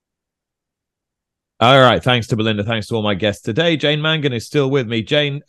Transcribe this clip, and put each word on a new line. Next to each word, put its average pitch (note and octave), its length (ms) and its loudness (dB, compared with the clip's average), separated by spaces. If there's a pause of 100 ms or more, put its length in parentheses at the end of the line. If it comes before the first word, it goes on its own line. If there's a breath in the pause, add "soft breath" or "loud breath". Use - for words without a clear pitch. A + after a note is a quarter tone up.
(1600)
All C3 180 6
right. A2+ 240 6
Thanks B2 240 0
to - 80 -2
Belinda. G#2+ 300 -2
Thanks A2 220 -6
to A#2 80 -6
all A2 80 -4
my G#2 120 0
guests G2+ 260 -2
today. D#3+ 360 -2
Jane D3+ 240 -2
Mangan D3+ 320 -2
is A2+ 120 -6
still C#3 240 -2
with C3+ 180 -2
me. A2+ 160 -2
Jane, D3 460 -2